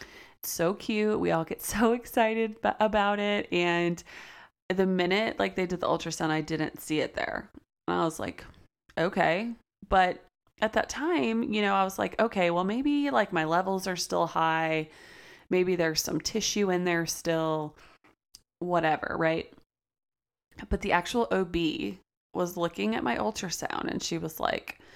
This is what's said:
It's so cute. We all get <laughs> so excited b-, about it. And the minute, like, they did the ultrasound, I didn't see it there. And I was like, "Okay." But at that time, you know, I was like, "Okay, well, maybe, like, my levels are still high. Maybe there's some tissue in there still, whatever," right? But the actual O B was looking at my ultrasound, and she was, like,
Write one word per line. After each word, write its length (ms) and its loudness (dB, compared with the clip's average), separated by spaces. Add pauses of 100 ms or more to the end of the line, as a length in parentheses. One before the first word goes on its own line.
(440)
It's 80 -8
so 220 2
cute. 460 0
We 120 0
all 120 2
get 180 -8
<laughs> 140 -6
so 180 4
excited 680 0
b-, 80 2 (100)
about 400 4
it. 320 0
And 500 2 (680)
the 160 2
minute, 520 2
like, 180 0
they 100 0
did 140 -4
the 80 0
ultrasound, 420 0
I 120 0
didn't 400 -4
see 200 0
it 120 -4
there. 360 -4 (380)
And 120 0
I 60 2
was 140 -2
like, 240 -8 (540)
"Okay." 540 2 (380)
But 340 2 (380)
at 120 0
that 160 0
time, 540 0
you 180 -2
know, 140 2
I 80 4
was 160 -2
like, 200 -2
"Okay, 300 2
well, 140 2
maybe, 480 0
like, 200 2
my 140 2
levels 420 0
are 80 -2
still 320 0
high. 640 0 (600)
Maybe 260 2
there's 260 2
some 180 -2
tissue 520 0
in 120 2
there 220 2
still, 720 -2 (840)
whatever," 600 0
right? 320 0 (1200)
But 120 -2
the 100 -4
actual 400 0
O 140 2
B 540 -2 (340)
was 240 -2
looking 380 -2
at 80 -4
my 140 -2
ultrasound, 720 -4
and 100 -4
she 160 -4
was, 220 -8
like, 400 -2 (160)